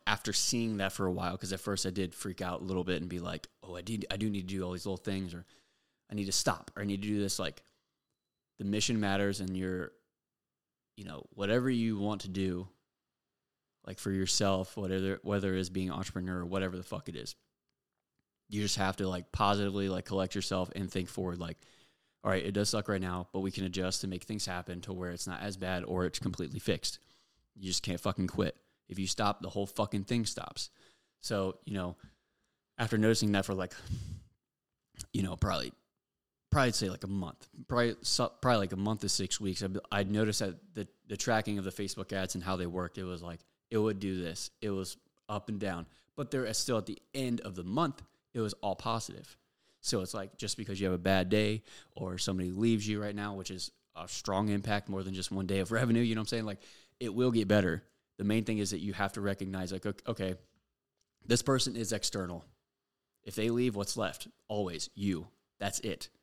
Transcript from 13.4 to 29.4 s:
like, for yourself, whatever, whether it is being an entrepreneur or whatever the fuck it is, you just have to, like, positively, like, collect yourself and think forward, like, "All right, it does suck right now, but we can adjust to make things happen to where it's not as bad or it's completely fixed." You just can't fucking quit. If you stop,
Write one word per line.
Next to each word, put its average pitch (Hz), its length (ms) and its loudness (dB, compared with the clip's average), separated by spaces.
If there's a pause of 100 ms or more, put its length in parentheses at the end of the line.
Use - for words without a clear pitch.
like, 95 140 -10
for 101 120 -2
yourself, 95 680 2
whatever, 95 460 -2
whether 98 320 0
it 92 60 2
is 90 100 -2
being 92 200 -2
an 69 60 -4
entrepreneur 92 440 -4
or 87 60 -4
whatever 92 300 0
the 90 60 -8
fuck - 260 -8
it 80 80 -10
is, - 200 -10 (1120)
you 104 140 -2
just 101 140 2
have 95 200 2
to, 95 120 0
like, 90 240 -4
positively, 101 560 4
like, 92 160 -2
collect 95 300 0
yourself 92 420 0
and 95 140 -4
think 92 180 -2
forward, 90 300 -4
like, 82 200 -8 (640)
"All 101 80 2
right, 92 140 4
it 98 80 -2
does 101 180 2
suck 107 180 0
right 98 120 0
now, 90 320 -2
but 98 80 -2
we 95 100 0
can 95 140 -2
adjust 92 380 -2
to 98 40 -4
make 90 180 -6
things 107 220 -4
happen 90 360 -6
to 98 100 -8
where 90 180 -4
it's 87 160 -6
not 90 140 -6
as 98 160 -4
bad 92 280 -2
or 90 220 0
it's - 120 -2
completely 90 420 -4
fixed." - 380 0 (580)
You 95 120 -6
just 90 140 0
can't 87 180 -2
fucking 95 280 0
quit. 95 280 0 (320)
If 92 100 -8
you 95 80 -2
stop, 104 340 2